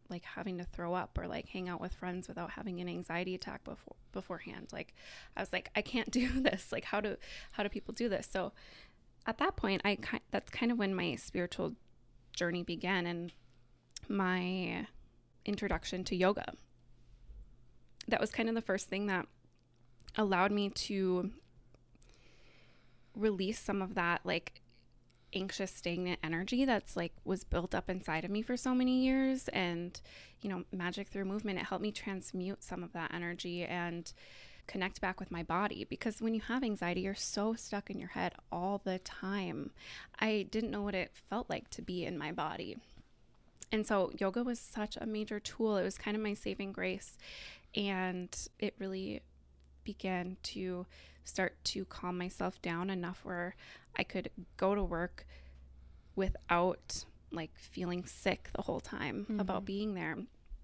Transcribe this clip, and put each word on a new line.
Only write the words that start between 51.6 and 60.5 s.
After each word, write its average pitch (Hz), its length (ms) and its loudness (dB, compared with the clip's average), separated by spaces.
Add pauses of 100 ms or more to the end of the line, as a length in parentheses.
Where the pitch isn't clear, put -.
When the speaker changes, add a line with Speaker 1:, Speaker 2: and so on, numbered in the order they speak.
Speaker 1:
to - 220 0
calm 180 320 -2
myself 180 440 -2
down 175 280 0
enough 180 340 -2
where 175 320 -4 (420)
I 185 60 2
could - 260 -2 (260)
go 196 200 6
to 202 80 4
work 175 420 0 (880)
without, - 880 4 (280)
like, 160 260 -4
feeling 180 480 -2
sick - 500 0
the - 60 0
whole - 180 0
time - 440 -2
Speaker 2:
Mm-hmm. 208 180 0
Speaker 1:
about 190 240 0
being 202 300 0
there. 160 240 -2 (440)